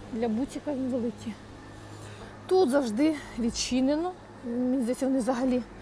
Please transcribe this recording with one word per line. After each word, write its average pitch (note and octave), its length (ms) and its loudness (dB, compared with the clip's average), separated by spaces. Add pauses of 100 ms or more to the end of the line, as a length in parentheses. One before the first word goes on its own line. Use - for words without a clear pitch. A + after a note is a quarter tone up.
(120)
для A#3 160 0
бутіка C4+ 440 -2
він C4 160 -2
великий. A#3 460 -2 (1120)
Тут F#4 240 6
завжди C#4+ 440 4 (240)
відчинено. C4 760 2 (320)
Мені B3 380 2
здається, B3+ 240 0
вони C4+ 120 4
взагалі B3 440 2 (200)